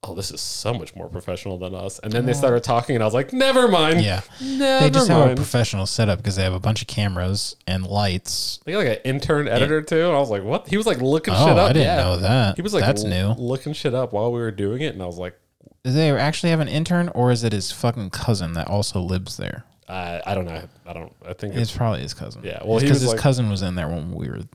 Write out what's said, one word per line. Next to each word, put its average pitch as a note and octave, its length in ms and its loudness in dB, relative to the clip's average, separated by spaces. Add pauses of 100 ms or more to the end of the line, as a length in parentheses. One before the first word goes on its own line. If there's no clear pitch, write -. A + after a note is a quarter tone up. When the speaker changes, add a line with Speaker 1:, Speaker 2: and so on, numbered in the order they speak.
Speaker 1:
"Oh, G2 100 -12
this F#2+ 160 -8
is D2+ 100 -12
so - 320 -6
much F#2+ 220 -8
more F2 140 -12
professional F2+ 500 -8
than F#2 160 -10
us." F#2+ 240 -10
And G#2+ 140 -8
then A#2+ 120 0
they B2+ 60 2
Speaker 2:
Well B2 80 0
Speaker 1:
started B2 240 4
talking, A#2+ 320 0
and A2+ 80 2
I A2 40 4
was G#2+ 80 2
like, C3+ 180 0
"Never B3+ 340 4
mind. E3 360 4
Speaker 2:
Yeah. G2 180 0 (200)
Speaker 1:
Never C4 440 2
Speaker 2:
They - 60 6
just B3+ 180 4
have E3 140 6
a C#3 40 8
Speaker 1:
mind." B2+ 100 4
Speaker 2:
professional G#2+ 500 0
setup G#2 360 0
'cause F#2+ 140 -2
they F#2+ 80 0
have F#2 80 0
a F#2 80 -2
bunch A2 220 0
of - 40 -10
cameras F#2+ 680 -2 (100)
and F#2 180 -2
lights. G2 800 -2
Speaker 1:
They D#3 80 -6
got, G3+ 60 0
like, F3 100 2
an A2 160 0
intern C#3 440 0
editor, C#3 320 2
Speaker 2:
Yeah. D3+ 60 -10
Speaker 1:
too. E3+ 260 2
I C#3+ 80 2
was C3+ 100 0
like, G2+ 140 -2
"What?" C3 240 -4
He E3 80 0
was, G#3+ 100 0
like, D#3+ 140 0
looking D#3 340 2
Speaker 2:
Oh, - 140 6
Speaker 1:
shit A#2+ 100 8
up. G#2 120 6
Speaker 2:
I - 20 4
didn't D3 160 6
Speaker 1:
Yeah. F3 80 2
Speaker 2:
know F2+ 220 2
that. G2+ 360 4
Speaker 1:
He - 80 -6
was, G#3 100 -4
like, E3 120 2
Speaker 2:
That's G#2 180 2
Speaker 1:
l-, G#2+ 80 -2
Speaker 2:
new. F#2 220 2
Speaker 1:
looking B2+ 400 -4
shit D3+ 200 -2
up B2 200 -2
while G#2+ 180 0
we A#2+ 80 -2
were A#2 140 -2
doing G2+ 300 -2
it, D#3 120 -4
and F#2+ 80 -8
I F2+ 40 -6
was F2 120 -8
like, F2+ 160 -8 (480)
Speaker 2:
Do B2+ 100 -2
they D#3 200 4
actually D3 380 0
have E3 100 2
an D3 80 0
intern, F3 400 0
or B2 240 2
is A#2 100 0
it A#2 100 0
his G2+ 200 -4
fucking A2+ 380 -2
cousin F#2+ 420 -2
that E2 160 -4
also G2+ 320 -2
lives F#2 360 -4
there? - 280 -8 (240)
Speaker 1:
I, F2 380 -8
I G2+ 80 -2
don't F#2 100 -2
know. E2 180 -10 (240)
I F2 60 -14
don't, E2 200 -14 (140)
I F2 60 -12
think G2+ 220 -10
Speaker 2:
It's A#2 160 -2
Speaker 1:
it's - 60 -10
Speaker 2:
probably G#2+ 260 -2
his C#2+ 120 -10
cousin. - 300 -14
Speaker 1:
Yeah, - 200 -10
well, A2 120 0
Speaker 2:
It's A#2 60 2
Speaker 1:
he C#3 60 2
Speaker 2:
'cause C#3+ 80 6
Speaker 1:
was C3 60 2
Speaker 2:
his B2+ 100 2
Speaker 1:
like A2+ 80 -2
Speaker 2:
cousin B2+ 300 2
was F#2+ 120 -2
in F2+ 120 -4
there E2+ 140 -4
when E2+ 240 -6
we E2 160 -8
were, - 120 -10 (140)